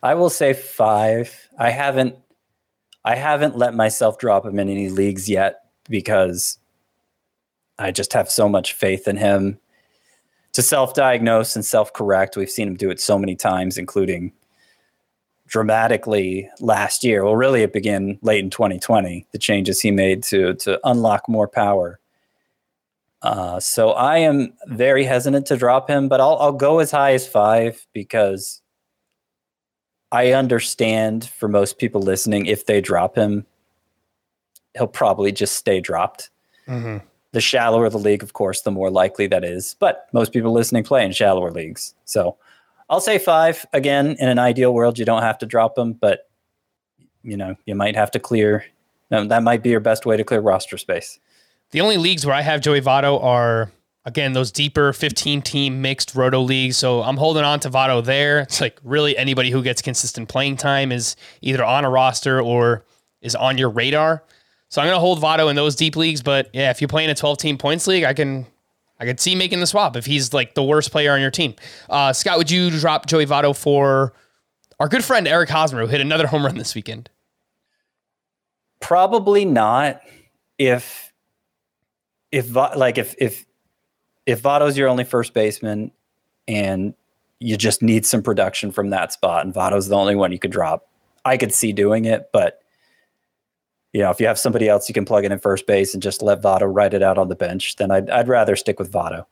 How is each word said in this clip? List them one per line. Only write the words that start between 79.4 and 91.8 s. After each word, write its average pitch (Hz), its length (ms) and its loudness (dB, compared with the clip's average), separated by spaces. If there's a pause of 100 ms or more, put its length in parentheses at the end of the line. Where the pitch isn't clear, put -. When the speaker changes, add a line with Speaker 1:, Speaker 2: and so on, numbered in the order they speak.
Speaker 1:
not. 135 580 2 (560)
If, - 560 -2 (1200)
if 127 140 -2
Va-, 127 280 0
like, 127 220 2
if, - 200 -6
if, - 280 -4 (800)
if 117 160 -2
Votto's 143 360 2
your 139 120 2
only 123 160 0
first 120 280 -2
baseman 107 580 -2 (540)
and 98 480 -4 (460)
you 117 160 -4
just 104 260 -2
need 110 240 2
some 113 160 0
production 98 520 -2
from 101 160 -2
that 92 240 -2
spot 85 320 0
and 95 100 -8
Votto's 95 320 0
the 101 80 2
only 101 200 4
one 95 180 0
you 87 60 -8
could 92 120 -4
drop, 82 380 -4 (340)
I 131 140 2
could 123 160 -2
see 110 180 -2
doing 104 320 2